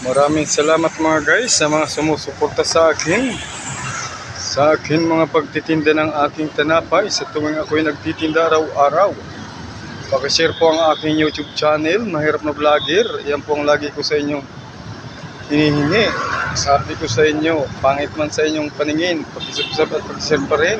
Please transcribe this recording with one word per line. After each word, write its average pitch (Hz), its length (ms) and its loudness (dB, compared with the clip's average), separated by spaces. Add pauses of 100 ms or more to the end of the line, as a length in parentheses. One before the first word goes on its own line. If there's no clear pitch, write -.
Maraming 143 400 2
salamat, 156 480 2
mga 156 320 2
guys, 202 320 2
sa 156 80 2
mga 151 240 2
sumusuporta 147 720 -2
sa 160 320 4
akin, 208 400 0 (1040)
sa 147 400 2
akin 156 240 0
mga 165 320 2
pagtitinda 156 560 2
ng 156 240 2 (160)
aking 156 240 -4
tinapay 160 560 2
sa - 240 -4
tuwing 151 240 -2
ako'y 151 240 0
nagtitinda 156 640 0
araw-araw. 156 640 4 (960)
Paki-share 139 480 0
po 165 160 4
ang 156 240 2
aking 156 240 0
YouTube 151 400 0
channel, 156 480 2
Mahirap 151 400 -2
na 147 80 -2
Vlogger. 147 720 2
Yan 143 160 -2
po 147 160 0
ang 147 80 0
lagi 147 240 2
ko 143 160 -6
sa 156 80 0
inyong 147 320 -2 (1040)
hinihingi. 151 560 4 (480)
Sabi 143 480 0
ko 151 80 -4
sa 156 160 4
inyo, 156 400 0 (160)
pangit 139 320 0
man 151 160 -2
sa 156 160 0
inyong 156 320 -2
paningin, 151 560 0
paki-subscribe - 640 -2
at 147 80 -6
paki-share 147 400 -2
pa 151 160 2
rin 202 180 0